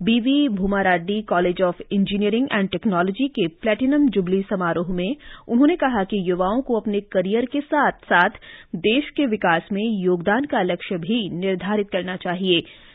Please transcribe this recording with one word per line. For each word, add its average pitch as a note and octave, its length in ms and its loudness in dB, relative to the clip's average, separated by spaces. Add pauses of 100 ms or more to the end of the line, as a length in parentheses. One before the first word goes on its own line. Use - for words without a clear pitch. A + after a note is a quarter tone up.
बीवी B3 460 2
भूमाराड्डी G3 840 0
College F3+ 300 2
of F3+ 120 2 (240)
Engineering G3+ 480 0
and G3 220 -2
Technology G3 600 0
के G#3 200 -2
प्लैटिनम C4 600 2
जुबली F#3+ 340 0
समारोह F3+ 500 -2
में F#3 240 -4 (320)
उन्होंने D4 280 4
कहा B3 280 0
कि F#3+ 260 -2
युवाओं F#3 320 0
को A#3 180 -2
अपने G3+ 200 -2
करियर G3+ 440 0
के C#4+ 160 -4
साथ-साथ G#3+ 720 2 (460)
देश A3 340 0
के D4 160 0
विकास F#3+ 360 0 (100)
में G3+ 300 -2
योगदान F3+ 420 0
का B3+ 180 -2
लक्ष्य F3+ 340 -4
भी E3+ 440 -4
निर्धारित F#3+ 500 -2
करना F#3 260 -4
चाहिए। F3+ 440 0 (340)